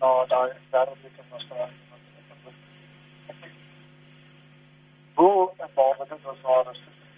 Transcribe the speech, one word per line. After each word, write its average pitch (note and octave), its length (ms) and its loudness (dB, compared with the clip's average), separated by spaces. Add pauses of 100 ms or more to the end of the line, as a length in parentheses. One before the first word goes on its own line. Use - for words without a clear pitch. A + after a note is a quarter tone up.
na B2+ 260 2
daai B2+ 240 0 (200)
wêreldbeker C3 520 -4
in - 80 -20
Australië. A#2+ 400 -12 (3500)
Bo F#3 420 4
en D#3+ 160 -12
behalwe C3+ 360 0
dit B2+ 140 -16
was C3+ 180 -14
daar, B2+ 220 2
dus, B2+ 180 -16 (360)